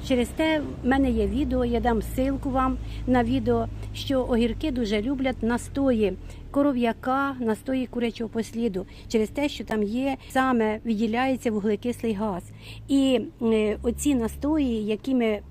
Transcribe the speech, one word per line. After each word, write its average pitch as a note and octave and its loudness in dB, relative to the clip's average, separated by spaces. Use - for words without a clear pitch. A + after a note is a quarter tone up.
Через A#3+ 2
те D#4+ 0
в B3 2
мене C4+ 4
є A3 2
відео, B3+ 0
я A#3 0
дам A#3 2
ссылку C4+ -2
вам C4 0
на B3 4
відео, A#3 2
що C4 0
огірки A#3+ 0
дуже A3 0
люблять C4 -2
настої A#3 2
коров'яка, C4 2
настої B3 -2
курячого A#3 -4
посліду, A3 -2
через G#3+ 2
те, C#4+ -2
що A#3 -6
там G#3+ 0
є, B3+ -2
саме A#3 2
виділяється A#3 0
вуглекислий G#3+ 0
газ. F#3+ -2
І, C4+ 4
е, A3 2
оці B3+ 0
настої, B3 0
які A3 -2
ми A3 2